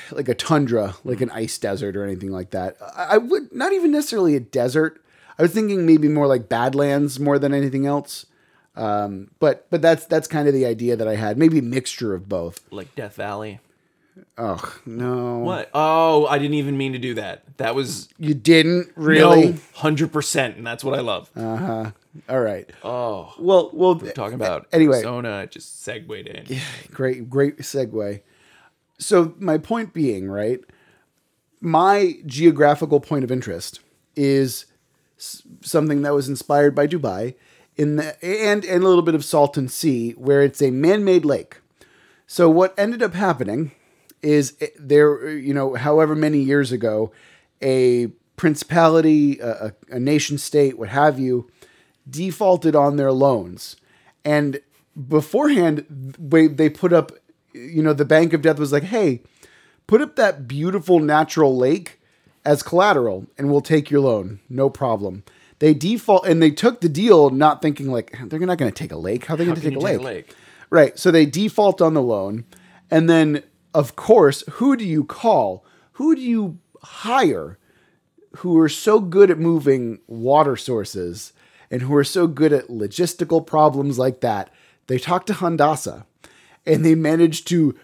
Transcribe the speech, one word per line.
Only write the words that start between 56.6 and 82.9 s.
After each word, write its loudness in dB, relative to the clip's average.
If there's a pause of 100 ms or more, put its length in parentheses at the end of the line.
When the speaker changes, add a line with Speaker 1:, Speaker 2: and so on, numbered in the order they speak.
Speaker 1:
put -2
up, 2 (400)
you -6
know, 2
the 0
Bank 4
of -2
Death 2
was -2
like, 0
"Hey, -2 (640)
put 4
up -8
that 0
beautiful 0
natural 2
lake -2 (440)
as 2
collateral 0 (120)
and -2
we'll 2
take 0
your 4
loan. -2
No 0
problem." -4 (380)
They 6
default, 2
and 4
they 6
took 0
the 0
deal 6
not 2
thinking, -4
like, -6 (100)
"They're -8
not -2
gonna -2
take -10
a -12
lake. -6
How -6
are -6
they -2
Speaker 2:
How -2
Speaker 1:
gonna -4
Speaker 2:
can -4
Speaker 1:
take -6
Speaker 2:
you -4
Speaker 1:
a 0
Speaker 2:
take -2
a -10
Speaker 1:
lake?" -12
Speaker 2:
lake? -20 (340)
Speaker 1:
Right. 4
So 2
they 6
default 0
on 2
the 2
loan. -4 (460)
And 2
then, 2 (280)
of 0
course, 4 (120)
who 0
do -8
you -2
call? -2 (280)
Who 0
do -12
you -4 (240)
hire -4 (800)
who 2
are 4
so 0
good 6
at 2
moving 0
water 2
sources -8 (380)
and -4
who -2
are 4
so 0
good 2
at 0
logistical -4